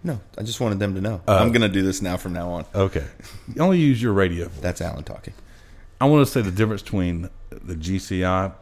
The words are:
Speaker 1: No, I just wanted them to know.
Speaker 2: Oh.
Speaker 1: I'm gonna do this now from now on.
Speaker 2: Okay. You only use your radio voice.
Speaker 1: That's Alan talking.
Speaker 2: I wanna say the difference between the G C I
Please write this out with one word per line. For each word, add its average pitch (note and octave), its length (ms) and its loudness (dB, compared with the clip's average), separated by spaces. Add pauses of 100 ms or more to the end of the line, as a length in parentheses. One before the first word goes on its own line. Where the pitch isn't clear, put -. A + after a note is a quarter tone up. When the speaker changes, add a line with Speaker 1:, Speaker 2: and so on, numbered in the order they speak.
Speaker 1:
No, C3+ 180 -6 (160)
I G#2 60 -8
just A#2+ 180 -6
wanted G#2 180 0
them G2+ 160 0
to F#2+ 60 -4
know. G2+ 260 -4
Speaker 2:
Oh. G#2 100 6
Speaker 1:
I'm G2+ 140 6
gonna A2+ 160 4
do F#2+ 140 2
this F#2+ 200 0
now F2+ 160 -2
from F#2 140 -6
now F2 200 -6
on. E2+ 220 -6
Speaker 2:
Okay. F#2+ 320 0 (480)
You C#3+ 80 -2
only F3+ 180 4
use C3+ 220 4
your A#2 120 2
radio E2+ 340 2
voice. D2+ 140 -14
Speaker 1:
That's F2 180 -4
Alan E2 240 -6
talking. - 300 -14 (680)
Speaker 2:
I C3+ 60 2
wanna C#3+ 220 6
say C3+ 140 0
the G2 100 -2
difference G#2 320 0
between F2 460 -2 (200)
the - 260 -12
G E2+ 240 -4
C F#2 240 -4
I F#2 280 0 (100)